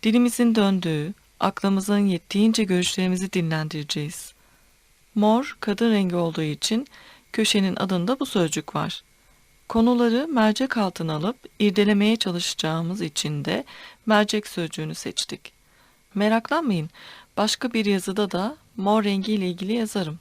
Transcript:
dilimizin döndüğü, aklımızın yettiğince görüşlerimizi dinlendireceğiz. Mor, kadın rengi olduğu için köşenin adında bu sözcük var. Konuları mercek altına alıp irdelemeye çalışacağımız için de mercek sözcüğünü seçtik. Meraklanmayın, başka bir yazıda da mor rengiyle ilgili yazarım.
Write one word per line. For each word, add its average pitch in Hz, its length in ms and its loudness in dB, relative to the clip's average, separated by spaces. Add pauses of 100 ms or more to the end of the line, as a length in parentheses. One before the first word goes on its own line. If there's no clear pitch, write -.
dilimizin 233 520 4
döndüğü, 185 600 0 (260)
aklımızın 196 580 0
yettiğince 202 640 2
görüşlerimizi 185 680 0
dinlendireceğiz. 156 1000 -4 (800)
Mor, 220 460 2
kadın 220 300 0
rengi 190 260 2
olduğu 165 260 -2
için 185 440 -2 (460)
köşenin 202 440 2
adında 185 440 -2
bu 277 60 -2
sözcük 165 500 -2
var. - 260 -4 (680)
Konuları 240 600 2
mercek 240 480 2
altına 175 380 -2
alıp 160 220 -2 (220)
irdelemeye 208 580 4
çalışacağımız 175 840 -4
için 151 440 -4
de 185 200 -2 (420)
mercek 214 400 2
sözcüğünü 160 480 -6
seçtik. - 580 -8 (600)
Meraklanmayın, 214 760 0 (460)
başka 220 360 -2
bir 226 120 0
yazıda 196 460 0
da 208 260 -4 (200)
mor 208 280 2
rengiyle 202 440 0
ilgili 185 240 -4
yazarım. 202 480 -4